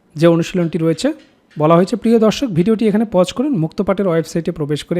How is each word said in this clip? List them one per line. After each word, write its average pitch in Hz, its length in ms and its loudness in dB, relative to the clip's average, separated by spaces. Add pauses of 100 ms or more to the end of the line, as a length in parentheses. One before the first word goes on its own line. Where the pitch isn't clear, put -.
(200)
যে 165 140 6
অনুশীলনটি 165 500 -2
রয়েছে, 165 240 0 (480)
বলা 156 220 2
হয়েছে, 185 240 0
প্রিয় 226 140 2 (100)
দর্শক, 247 220 0 (100)
ভিডিওটি 220 320 2
এখানে 214 140 0 (100)
পজ 180 220 2
করুন, 285 160 -2 (100)
মুক্তপাঠের 190 480 -2
ওয়েবসাইটে 165 480 -2
প্রবেশ 147 300 -4
করে 175 120 -2